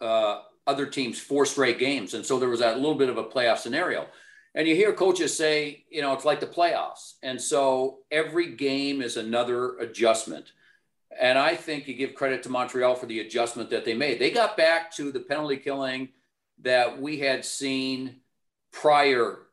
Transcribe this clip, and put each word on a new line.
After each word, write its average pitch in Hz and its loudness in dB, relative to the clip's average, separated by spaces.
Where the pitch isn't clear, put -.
uh, 113 0
other 139 0
teams 127 -4
four 139 2
straight 131 2
games. 123 -2
And 110 -6
so 131 0
there 127 2
was 120 0
that 117 4
little 147 0
bit 135 4
of 113 -4
a 113 -4
playoff 117 2
scenario. 123 -2
And 156 0
you 160 4
hear 202 4
coaches 180 2
say, 151 0
you 151 -6
know, 139 0
"It's 131 -4
like 147 2
the 156 -6
playoffs." 160 -2
And 127 -6
so 135 0
every 156 -2
game 139 -2
is 120 -4
another 120 -2
adjustment. 110 0
And 127 4
I 156 4
think 156 -8
you 131 -10
give 131 -6
credit 131 -2
to 131 -12
Montreal 127 0
for 127 -8
the 110 -6
adjustment 113 -4
that 110 -2
they 117 -2
made. 127 -2
They 135 2
got 220 2
back 165 2
to 143 -6
the 127 -8
penalty 147 -4
killing 131 -6
that 127 2
we 147 -6
had 131 -2
seen 131 -4
prior 139 4